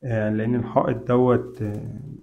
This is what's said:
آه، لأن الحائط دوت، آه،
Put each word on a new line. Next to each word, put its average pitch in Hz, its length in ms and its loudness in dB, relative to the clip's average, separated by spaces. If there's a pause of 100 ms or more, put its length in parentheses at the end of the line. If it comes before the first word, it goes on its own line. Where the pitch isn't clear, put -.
آه، 110 260 0
لأن 110 240 0
الحائط 123 540 0
دوت، 123 540 2
آه، 107 380 -6 (220)